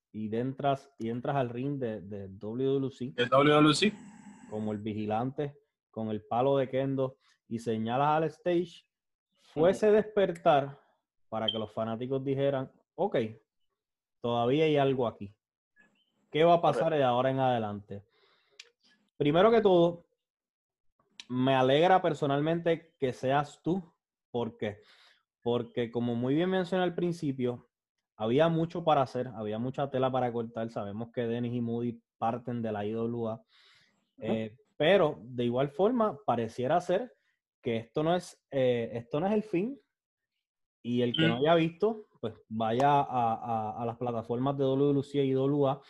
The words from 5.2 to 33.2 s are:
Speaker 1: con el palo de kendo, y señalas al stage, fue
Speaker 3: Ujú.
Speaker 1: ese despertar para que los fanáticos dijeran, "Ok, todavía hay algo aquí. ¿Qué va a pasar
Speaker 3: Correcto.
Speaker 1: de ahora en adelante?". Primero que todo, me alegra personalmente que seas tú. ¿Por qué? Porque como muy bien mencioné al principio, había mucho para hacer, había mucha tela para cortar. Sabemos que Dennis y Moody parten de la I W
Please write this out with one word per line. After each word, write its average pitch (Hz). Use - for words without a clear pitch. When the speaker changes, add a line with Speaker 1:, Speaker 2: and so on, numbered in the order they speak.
Speaker 1:
con 110
el 107
palo 135
de 131
kendo, 135
y 117
señalas 117
al 156
stage, 175
fue 160
Speaker 3:
Ujú. -
Speaker 1:
ese 202
despertar 180
para 110
que 113
los 110
fanáticos 120
dijeran, 139
"Ok, 185
todavía 120
hay 151
algo 135
aquí. 104
¿Qué 151
va 170
a 170
pasar 180
Speaker 3:
Correcto. 160
Speaker 1:
de 135
ahora 127
en 135
adelante?". 104
Primero 160
que 233
todo, 175
me 127
alegra 151
personalmente 160
que 127
seas 139
tú. 175
¿Por 113
qué? 104
Porque 120
como 120
muy 123
bien 175
mencioné 185
al 175
principio, 135
había 123
mucho 165
para 151
hacer, 123
había 107
mucha 135
tela 131
para 127
cortar. 113
Sabemos 110
que 120
Dennis 120
y 123
Moody 117
parten 120
de 113
la 104
I 107
W 117